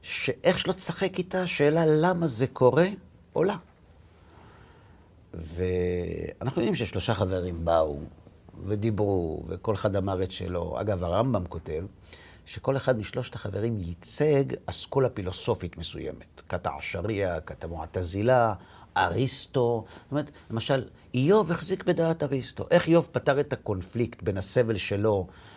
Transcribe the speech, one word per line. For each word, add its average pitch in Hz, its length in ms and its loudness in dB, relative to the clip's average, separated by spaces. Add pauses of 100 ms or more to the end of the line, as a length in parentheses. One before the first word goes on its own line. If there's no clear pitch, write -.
שאיך - 580 0
שלא 185 140 -2
תשחק 185 440 -4
איתה, 185 240 -2
השאלה 165 440 4
למה 165 420 4
זה 123 200 0
קורה, 131 400 6 (460)
עולה. 190 240 0 (1800)
ואנחנו 87 1300 -2
יודעים 202 140 0
ששלושה 107 380 -2
חברים 92 520 -2
באו 80 340 4 (680)
ודיברו, 101 840 0
וכל 92 280 -4
אחד 98 200 0
אמר 95 280 0
את 92 80 -4
שלו. 87 500 -4
אגב, 101 220 -2
הרמב"ם 98 420 0
כותב 80 380 -6 (680)
שכל - 280 -2
אחד 127 200 2
משלושת 113 380 -6
החברים 107 420 -4
ייצג 139 680 0 (220)
אסכולה - 440 0
פילוסופית 92 680 -4
מסוימת. - 720 -10
כת - 180 -4
העשריה, 90 760 -4
כת - 220 -14
המועתזילה, 95 880 2 (440)
אריסטו. 117 880 0 (180)
זאת - 80 -12
אומרת, 143 200 -4 (200)
למשל, 113 360 0 (260)
איוב 165 380 4
החזיק 175 320 -4
בדעת 165 400 2
אריסטו. 131 480 -4
איך 170 160 6
איוב 165 240 6
פתר 135 280 2
את 139 140 0
הקונפליקט 113 680 -4
בין 98 140 -2
הסבל 113 400 2
שלו 101 500 0 (300)